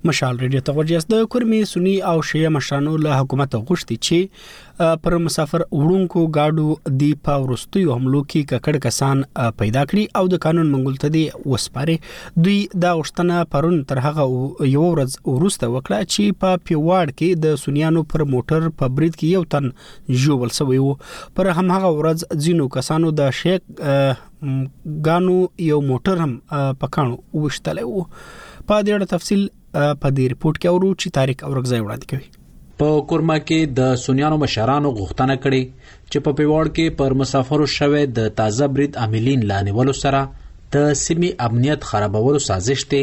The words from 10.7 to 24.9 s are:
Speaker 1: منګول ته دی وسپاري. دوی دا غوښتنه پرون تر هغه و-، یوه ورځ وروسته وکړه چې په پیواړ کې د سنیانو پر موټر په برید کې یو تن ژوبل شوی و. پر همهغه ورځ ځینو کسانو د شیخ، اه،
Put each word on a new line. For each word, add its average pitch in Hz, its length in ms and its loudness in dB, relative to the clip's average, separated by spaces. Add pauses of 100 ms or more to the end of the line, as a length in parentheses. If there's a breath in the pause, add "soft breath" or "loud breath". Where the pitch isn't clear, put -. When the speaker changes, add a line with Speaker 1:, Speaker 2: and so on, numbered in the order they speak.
Speaker 1:
منګول 135 320 -2
ته 151 100 0
دی 160 80 2 (300)
وسپاري. 147 440 -2 (380 loud breath)
دوی 196 240 4 (260)
دا 175 140 2
غوښتنه 175 560 0
پرون 160 260 2 (120)
تر 127 120 0
هغه 151 300 0
و-، 135 400 -2
یوه 170 160 4
ورځ 135 260 -2 (140)
وروسته 131 420 0
وکړه 135 260 -2 (140)
چې 208 100 0 (220)
په 185 240 2
پیواړ 165 480 2
کې 165 300 0
د 147 180 2
سنیانو 156 480 2
پر 156 220 0
موټر 160 480 0
په 131 160 0
برید 160 200 0
کې 156 140 0
یو 185 100 2 (140)
تن 135 160 -2 (500 loud breath)
ژوبل 135 380 0
شوی 135 240 2
و. 139 100 0 (400 loud breath)
پر 190 220 2
همهغه 185 400 2
ورځ 160 480 -2
ځینو 165 340 2
کسانو 156 440 0
د 131 180 2
شیخ، 180 180 2 (220)
اه، 139 340 2 (920 loud breath)